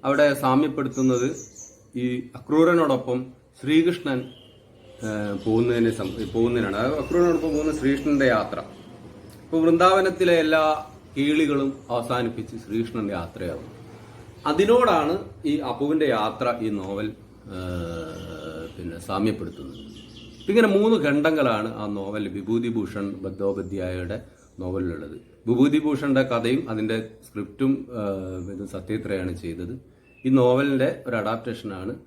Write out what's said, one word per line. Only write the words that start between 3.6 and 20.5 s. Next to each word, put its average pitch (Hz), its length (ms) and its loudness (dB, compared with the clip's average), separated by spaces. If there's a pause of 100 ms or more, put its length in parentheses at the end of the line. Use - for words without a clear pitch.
ശ്രീകൃഷ്ണൻ, 151 720 2 (720)
ആ, 104 420 -4
പോകുന്നതിനെ 117 440 4
സം-, 104 420 -6
പോകുന്നതിനാണ്, 113 440 0
അതായത് 135 220 0
അക്രൂരിനോടൊപ്പം 160 540 2
പോകുന്ന 151 200 0
ശ്രീകൃഷ്ണന്റെ 139 540 2
യാത്ര. 110 340 2 (840)
ഇപ്പൊ 160 160 0
വൃന്ദാവനത്തിലെ 175 760 6
എല്ലാ 156 560 2 (260)
കീളികളും 143 600 2 (120)
അവസാനിപ്പിച്ച് 117 680 -4
ശ്രീകൃഷ്ണൻ 110 540 -4
യാത്രയാവും. 85 680 -8 (680)
അതിനോടാണ് 190 720 4 (280)
ഈ 147 100 0
അപ്പുവിന്റെ 147 500 0
യാത്ര 117 540 0
ഈ 110 80 -2
നോവൽ, 101 440 -4 (320)
ആ, 104 60 -16 (1300)
പിന്നെ 82 200 -10
സാമ്യപ്പെടുത്തുന്നത്. 101 800 -4
ഇപ്പൊ - 720 -10